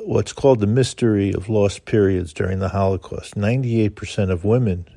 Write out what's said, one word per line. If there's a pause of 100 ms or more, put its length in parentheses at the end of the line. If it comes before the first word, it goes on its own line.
what's
called
the
mystery
of
lost
periods
during
the
Holocaust.
Ninety-eight
percent
of
women